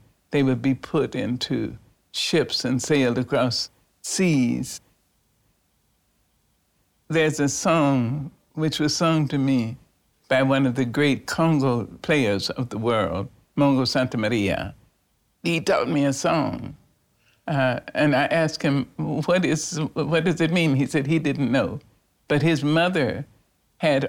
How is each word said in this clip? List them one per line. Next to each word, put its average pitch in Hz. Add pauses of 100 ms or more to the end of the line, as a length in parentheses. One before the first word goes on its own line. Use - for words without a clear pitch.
(300)
They 143
would 127
be 131
put -
into 113 (340)
ships -
and 127
sailed 131
across 123 (320)
seas. 131 (2250)
There's 156
a 143
song 139 (220)
which 156
was 151
sung 160
to 147
me 127 (520)
by 135
one 135
of 120
the 131
great 131
Congo 135 (160)
players 117
of 123
the 101
world, 107 (300)
Mongo 135
Santa 127
Maria. 104 (680)
He 165
taught -
me 143
a 139
song. 147 (720)
Uh, 131 (160)
and 147
I 139
asked 160
him, 139 (100)
"What 160
is, 156 (160)
what 160
does 170
it 160
mean?" 165
He 131
said 135
he 160
didn't 139
know. 131 (480)
But 147
his 156
mother 156 (540)
had 160